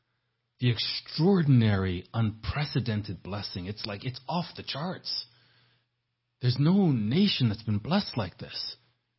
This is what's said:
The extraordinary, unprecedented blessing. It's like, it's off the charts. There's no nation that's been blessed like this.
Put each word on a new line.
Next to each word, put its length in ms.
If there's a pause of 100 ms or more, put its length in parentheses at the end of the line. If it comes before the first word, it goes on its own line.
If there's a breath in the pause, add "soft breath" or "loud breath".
(600)
The 100
extraordinary, 1400
unprecedented 1120
blessing. 440
It's 180
like, 180
it's 240
off 180 (120)
the 60
charts. 640 (1160 soft breath)
There's 180
no 320
nation 560
that's 160
been 140
blessed 400
like 200
this. 380 (440)